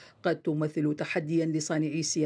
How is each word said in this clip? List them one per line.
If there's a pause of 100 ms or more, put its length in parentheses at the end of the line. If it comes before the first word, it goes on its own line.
(220)
قد
تمثل
تحديا
لصانعي (180)
السياسات